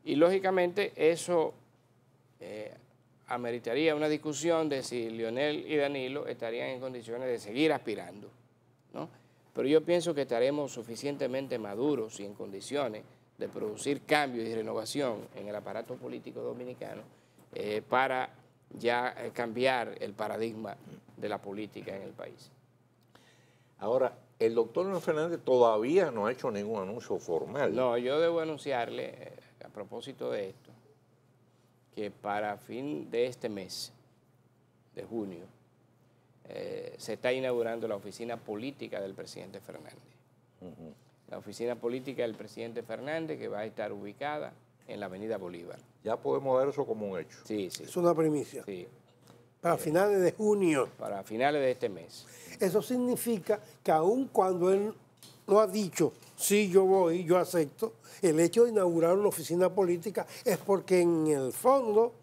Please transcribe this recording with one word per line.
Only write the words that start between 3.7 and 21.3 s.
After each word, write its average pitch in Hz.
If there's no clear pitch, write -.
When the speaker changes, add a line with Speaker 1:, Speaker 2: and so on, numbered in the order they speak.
Speaker 1:
una 151
discusión 156
de 135
si 117
Leonel 123
y 156
Danilo 139
estarían 120
en 131
condiciones 127
de 117
seguir 127
aspirando, 101
¿no? 147
Pero 127
yo 156
pienso 170
que 143
estaremos 131
suficientemente 131
maduros 110
y 101
en 101
condiciones 107
de 110
producir 107
cambios 131
y 113
renovación 110
en 104
el 104
aparato 104
político 123
dominicano, 120
eh, 104
para 131
ya, 120
eh, 117
cambiar 120
el 104
paradigma 107
de 110
la 104